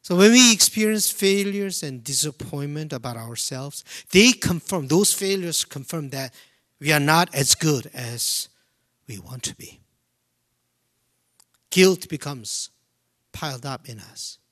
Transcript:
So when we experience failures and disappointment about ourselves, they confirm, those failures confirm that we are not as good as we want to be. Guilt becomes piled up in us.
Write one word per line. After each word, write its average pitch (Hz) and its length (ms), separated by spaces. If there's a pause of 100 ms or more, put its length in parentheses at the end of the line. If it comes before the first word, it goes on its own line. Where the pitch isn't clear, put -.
So 180 140
when 202 160
we 247 220
experience 214 560
failures 196 720
and 131 200
disappointment 143 880
about 120 240
ourselves, 127 640 (280)
they 226 200
confirm, 170 560
those 185 260
failures 190 520
confirm 143 440
that 135 240 (460)
we 143 120
are 151 80
not 160 340
as 139 220
good 147 380
as 120 560 (580)
we 98 120
want 123 240
to - 120
be. - 240 (1900)
Guilt 185 400
becomes 139 600 (600)
piled 139 340
up 131 240
in 113 100
us. - 380 (140)